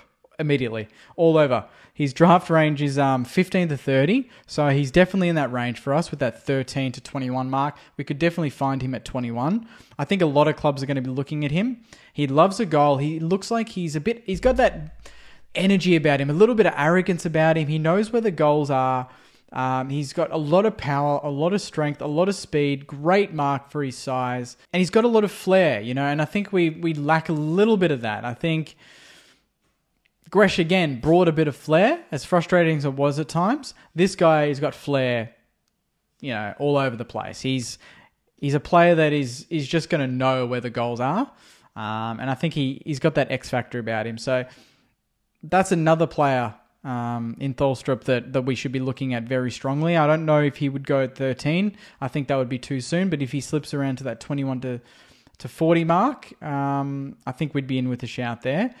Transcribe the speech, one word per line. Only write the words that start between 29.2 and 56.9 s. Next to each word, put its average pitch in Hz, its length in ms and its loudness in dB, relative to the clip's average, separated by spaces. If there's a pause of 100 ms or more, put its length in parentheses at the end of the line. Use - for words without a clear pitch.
Gresh, 190 280 4
again, 165 420 0
brought 165 260 4
a 165 60 2
bit 151 160 2
of 135 80 -6
flair, 208 560 2
as 143 100 -6
frustrating 170 540 2
as 143 80 -4
it 143 80 -2
was 139 260 0
at 156 120 -6
times. 220 420 -2 (220)
This 185 200 2
guy 156 340 4
has 139 120 -2
got 143 140 -4
flair, 127 600 -2 (840)
you 135 140 -6
know, 104 240 -6
all 143 180 0
over 135 200 0
the 113 100 -10
place. 98 340 -10
He's, 131 380 -4 (580)
he's 139 160 -4
a 143 80 0
player 175 360 6
that 151 180 4
is, 135 340 -4
is 151 180 -4
just 160 220 -2
gonna 147 180 0
know 127 380 0
where 123 160 -4
the 120 80 -6
goals 120 320 -4
are, 175 320 -2 (420)
um, 110 460 -6
and 127 80 -6
I 131 60 -2
think 156 180 -2
he, 139 320 -4
he's 147 140 -6
got 151 160 0
that 135 180 0
X 127 160 -8
factor 123 300 -4
about 110 280 -4
him. 113 120 -8
So 127 260 -2 (960)
that's 185 300 2
another 160 340 2
player, 131 480 0 (300)
um, 120 560 -6
in 135 140 -4
Tholstrup 135 500 -2
that, 127 300 -2
that 135 80 0
we 127 120 -2
should 123 180 -8
be 131 80 -4
looking 131 340 -4
at 117 80 -4
very 127 280 -2
strongly. 147 460 -2
I 156 100 4
don't 156 200 2
know 151 160 4
if 143 140 0
he 143 120 -2
would 135 180 -6
go 139 140 2
at 131 140 -2
thirteen. 151 600 -2 (240)
I 135 80 -6
think 139 200 -6
that 139 80 0
would 131 120 0
be 127 100 -4
too 131 220 -6
soon, 175 280 -2
but 147 140 -2
if 127 100 -6
he 143 80 -4
slips - 320 -4
around 139 240 -2
to 131 80 -12
that 117 160 -6
twenty-one 135 420 -4
to, 123 180 -6 (580)
to - 100 -14
forty 165 360 2
mark, 190 580 0
um, 139 760 -4 (100)